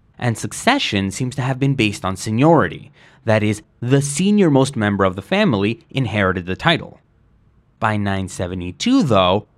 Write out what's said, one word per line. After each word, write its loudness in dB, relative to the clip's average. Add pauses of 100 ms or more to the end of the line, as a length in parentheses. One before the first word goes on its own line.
(180)
And -2
succession 0
seems -6
to -4
have -2
been 2
based -2
on -4
seniority, 0 (320)
that 2
is, -2 (180)
the 2
senior-most 2
member 0
of 0
the -8
family 0
inherited -2
the -6
title. -4 (800)
By 0
nine -4
seventy-two, -2
though, 2 (120)